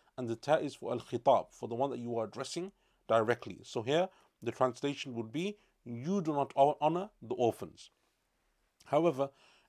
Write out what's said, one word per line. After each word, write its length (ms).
and 100
the 80
ta 200
is 200
for 160
al-khitab, 600
for 180
the 60
one 140
that 100
you 180
are 80
addressing 480
directly. 560
So 180
here, 280
the 80
translation 640
would 180
be, 260
"You 360
do 120
not 240
hon-, 240
honor 280
the 140
orphans." 560
However, 440